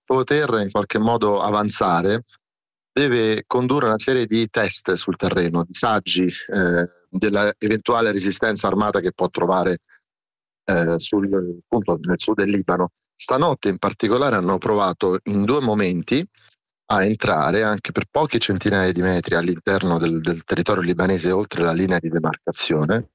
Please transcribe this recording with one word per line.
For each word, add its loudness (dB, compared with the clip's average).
poter 2
in -2
qualche -2
modo 2
avanzare 0
deve 2
condurre 0
una 2
serie 0
di 0
test -2
sul -2
terreno, 0
di -12
saggi, 0
eh, 0
della 0
eventuale 0
resistenza -2
armata 0
che 0
può -2
trovare, 0
eh, 0
sul, 0
appunto, -2
nel -2
sud -2
del 0
Libano. 0
Stanotte 0
in -2
particolare 0
hanno 0
provato 0
in -2
due 2
momenti 0
a 2
entrare 0
anche -2
per -4
poche 0
centinaia 0
di -2
metri 0
all'interno 0
del, 0
del -4
territorio 0
libanese, 0
oltre -2
la 2
linea 0
di -4
demarcazione -2